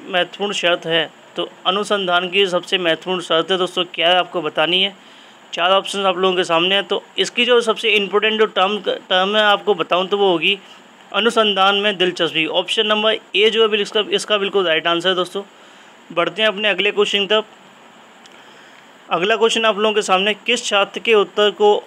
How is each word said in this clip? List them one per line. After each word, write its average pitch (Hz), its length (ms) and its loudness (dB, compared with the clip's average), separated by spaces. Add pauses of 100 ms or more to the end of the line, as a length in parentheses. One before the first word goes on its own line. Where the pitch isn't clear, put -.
महत्वपूर्ण 185 460 -4
शर्त 175 320 -2
है, 160 260 -2 (240)
तो 175 140 -6 (160)
अनुसंधान 185 640 -2
की 196 180 2
सबसे 180 300 -2
महत्वपूर्ण 175 440 -2
शर्त 165 300 0
है 190 60 0
दोस्तों 180 260 -2 (100)
क्या 165 160 0
है 180 60 4
आपको 175 260 -2
बतानी 160 420 0
है। 196 120 -4 (580)
चार 175 180 0
ऑप्शन 196 340 0
आप 185 120 0
लोगों 185 180 0
के 180 80 0
सामने 170 320 0
हैं, 196 80 0
तो 190 200 -4 (140)
इसकी 190 280 -2
जो 240 160 4
सबसे 220 280 -2
important 208 500 0
जो 220 60 2
term, 202 420 0
term 190 500 0
है 214 60 4
आपको 202 300 2
बताऊं 175 340 -2
तो 202 100 -2
वो 196 140 4
होगी 180 280 0 (540)
अनुसंधान 202 640 2
में 202 220 -2
दिलचस्पी, 160 480 -2
Option 185 420 -2
number 214 300 0 (180)
ए 208 140 4
जो 220 120 2
है 226 60 4
बिल-, 208 140 0
इसका, 208 280 -2
इसका 202 280 -2
बिल्कुल 196 300 -2
right 160 200 0
answer 170 220 -2
है 185 60 0
दोस्तों। 180 280 -6 (680)
बढ़ते 170 300 -4
हैं 220 80 2
अपने 208 200 -2
अगले 196 220 0
क्वेश्चन 202 360 0
तक। 214 160 2 (1700)
अगला 185 260 0
question 226 300 2
आप 214 120 2
लोगों 214 160 2
के 208 80 0
सामने, 196 320 2
किस - 320 -4
छात्र 202 340 0
के 226 140 0
उत्तर 208 380 2
को 208 360 4